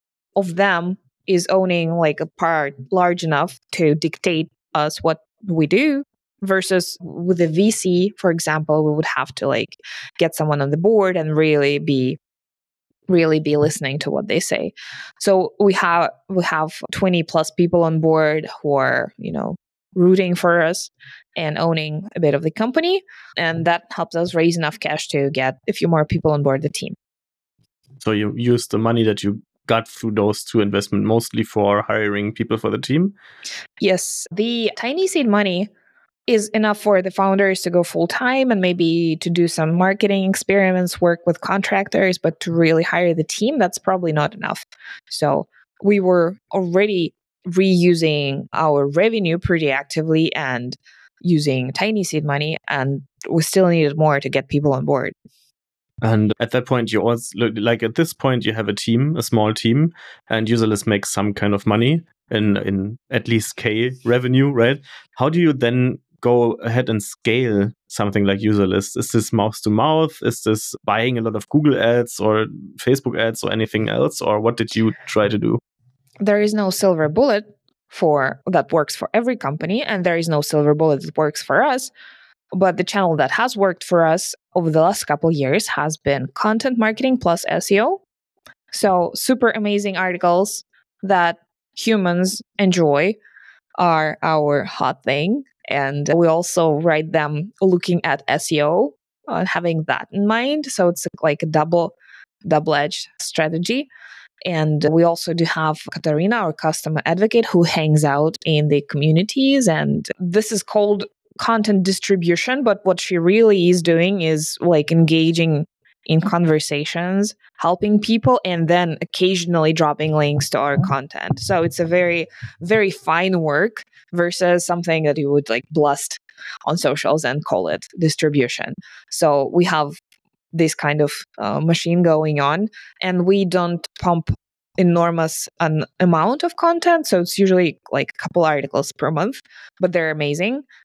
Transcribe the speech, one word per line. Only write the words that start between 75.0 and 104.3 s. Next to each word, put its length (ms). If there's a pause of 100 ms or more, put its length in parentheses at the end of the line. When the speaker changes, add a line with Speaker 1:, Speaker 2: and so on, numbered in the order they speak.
Speaker 2:
try 220
to 100
do? 200 (600)
Speaker 1:
There 220
is 100
no 160
silver 400
bullet 360 (440)
for, 600
that 200
works 260
for 180
every 220
company, 460
and 220
there 140
is 100
no 140
silver 320
bullet 300
that 120
works 260
for 220
us. 260 (640)
But 240
the 80
channel 320
that 160
has 240
worked 260
for 240
us 260 (220)
over 160
the 100
last 240
couple 240
of 60
years 320
has 300
been 380
content 440
marketing 400
plus 300
S 240
E 80
O. 200 (720)
So 420
super 360
amazing 460
articles 680 (380)
that 360 (380)
humans 640 (180)
enjoy 560 (640)
are 440
our 400
hot 400
thing. 400 (260)
And 460
we 140
also 460
write 360
them 500
looking 440
at 240
S 240
E 100
O, 320 (320)
uh, 180
having 440
that 240
in 160
mind. 380
So 220
it's, 160 (180)
like, 200
a 40
double, 480 (520)
double-edged 640 (120)
strategy. 680 (560)